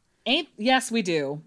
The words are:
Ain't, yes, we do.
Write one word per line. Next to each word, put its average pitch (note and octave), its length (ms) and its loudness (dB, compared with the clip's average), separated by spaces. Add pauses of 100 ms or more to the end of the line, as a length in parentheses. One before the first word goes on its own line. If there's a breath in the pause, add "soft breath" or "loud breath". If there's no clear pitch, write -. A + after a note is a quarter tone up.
(260)
Ain't, D4 320 0
yes, A#3+ 340 2
we A3+ 100 0
do. D3+ 460 -2